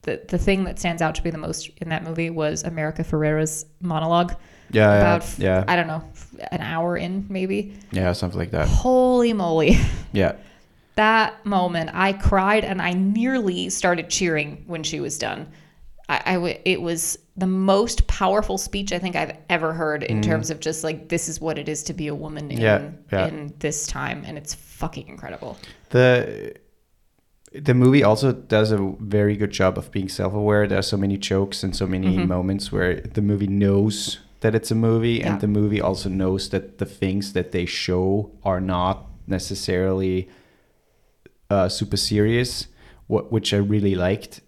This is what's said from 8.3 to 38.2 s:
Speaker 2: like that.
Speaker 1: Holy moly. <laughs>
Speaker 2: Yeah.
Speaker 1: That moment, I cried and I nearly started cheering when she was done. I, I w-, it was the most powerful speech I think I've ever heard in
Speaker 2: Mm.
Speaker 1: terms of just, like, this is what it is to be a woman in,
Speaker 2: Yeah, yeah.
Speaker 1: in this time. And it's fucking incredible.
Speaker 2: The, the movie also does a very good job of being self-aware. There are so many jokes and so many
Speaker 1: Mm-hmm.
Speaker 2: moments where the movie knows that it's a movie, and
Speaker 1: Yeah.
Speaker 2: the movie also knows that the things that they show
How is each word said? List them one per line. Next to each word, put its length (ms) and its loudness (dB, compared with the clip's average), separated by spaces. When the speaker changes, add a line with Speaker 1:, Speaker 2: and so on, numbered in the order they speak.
Speaker 2:
like 140 -4
that. 160 0
Speaker 1:
Holy 640 4
moly. 440 4
<laughs> 180 -10
Speaker 2:
Yeah. 200 2
Speaker 1:
That 500 2
moment, 480 0
I 220 0
cried 500 2
and 160 -4
I 120 -2
nearly 800 0
started 380 0
cheering 580 -2
when 160 -8
she 180 -6
was 180 -6
done. 280 -6
I, 160 -2
I 100 -2
w-, 300 -2
it 160 0
was 380 -4
the 100 -2
most 600 2
powerful 500 0
speech 360 -6
I 60 -2
think 160 -4
I've 220 -4
ever 240 0
heard 300 -2
in 160 0
Speaker 2:
Mm. 40 0
Speaker 1:
terms 260 0
of 100 -6
just, 240 -4
like, 240 -6
this 200 -2
is 120 -8
what 180 -4
it 100 -8
is 160 -6
to 80 -8
be 140 -6
a 80 -4
woman 360 -10
in, 100 -4
Speaker 2:
Yeah, 280 4
yeah. 160 0
Speaker 1:
in 300 -10
this 280 -4
time. 400 -6
And 120 -12
it's 160 -12
fucking 540 -10
incredible. 500 -14
Speaker 2:
The, 640 4
the 220 2
movie 280 8
also 300 4
does 400 2
a 60 2
very 380 2
good 160 -2
job 260 2
of 140 -10
being 160 -4
self-aware. 580 2
There 120 0
are 40 0
so 140 -2
many 200 0
jokes 460 -2
and 140 -4
so 100 -2
many 300 2
Speaker 1:
Mm-hmm. 120 2
Speaker 2:
moments 440 -2
where 280 0
the 220 -4
movie 240 2
knows 720 2
that 140 2
it's 160 0
a 40 0
movie, 480 2
and 140 0
Speaker 1:
Yeah. 20 -6
Speaker 2:
the 100 0
movie 320 2
also 280 -2
knows 420 0
that 280 -6
the 80 -2
things 480 -4
that 180 -2
they 140 0
show 640 -2